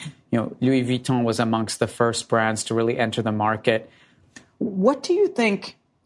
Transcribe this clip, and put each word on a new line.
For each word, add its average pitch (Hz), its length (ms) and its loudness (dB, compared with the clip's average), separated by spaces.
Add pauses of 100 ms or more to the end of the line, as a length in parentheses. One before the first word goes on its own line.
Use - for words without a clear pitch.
(320)
you 120 80 2
know, - 220 -6
Louis 127 220 2
Vuitton 123 420 0
was 113 160 0
amongst 113 380 -2
the 110 80 2
first 117 420 -2
brands 110 360 0
to - 80 -4
really 117 240 0
enter 120 240 0
the 107 120 -2
market. 110 560 0 (680)
What 220 440 0
do 349 100 -2
you 392 140 4
think 208 500 -2 (280)